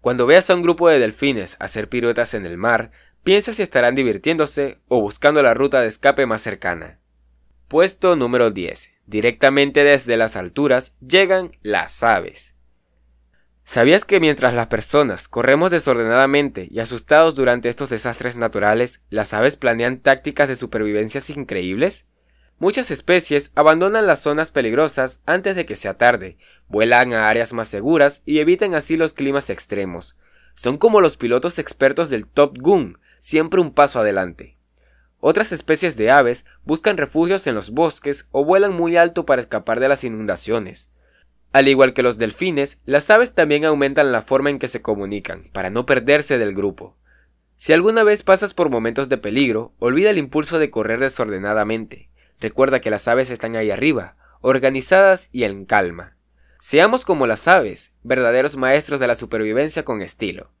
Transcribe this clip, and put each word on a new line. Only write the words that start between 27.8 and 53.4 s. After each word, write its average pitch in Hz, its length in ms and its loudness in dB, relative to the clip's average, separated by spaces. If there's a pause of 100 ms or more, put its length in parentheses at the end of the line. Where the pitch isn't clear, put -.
y 151 140 0
evitan 180 340 0
así 160 220 -2
los 160 160 0
climas 139 360 -4
extremos. 95 680 -8 (380)
Son 127 220 -4
como 214 240 2
los 160 160 2
pilotos 123 420 -4
expertos 143 520 -2
del 110 160 -6
Top 139 320 0
Gun, 135 400 0 (220)
siempre 160 400 0
un 151 120 0
paso 139 280 2
adelante. 92 560 -4 (640)
Otras 190 300 0
especies 156 460 -2
de 113 160 2
aves 127 340 2 (160)
buscan 160 340 -2
refugios 170 520 -2
en 120 80 -2
los 104 140 -8
bosques 143 600 -4
o 139 140 0
vuelan 196 280 2
muy 170 240 -2
alto 170 300 2
para 127 160 0
escapar 113 380 -6
de 131 80 0
las 139 160 0
inundaciones. 107 880 -6 (580)
Al 135 160 4
igual 131 260 4
que 127 120 -2
los 120 140 0
delfines, 139 680 -4
las 143 260 0
aves 233 240 4
también 151 300 2
aumentan 143 480 2
la 113 100 0
forma 143 280 0
en 139 100 -6
que 131 80 -6
se 120 120 -4
comunican, 98 600 -6 (100)
para 95 180 -6
no 120 160 -4
perderse 143 520 2
del 104 160 -2
grupo. 98 420 -8 (600)
Si - 160 0
alguna 214 320 4
vez 208 180 2
pasas 208 320 2
por 170 140 0
momentos 117 400 -4
de 127 100 -2
peligro, 113 640 -2
olvida 151 300 2
el 202 80 0
impulso 151 420 -4
de 147 100 0
correr 110 300 -4
desordenadamente. 107 1120 -4 (280)
Recuerda 131 420 0
que - 100 -4
las 104 180 -2
aves 127 220 0
están 117 260 -8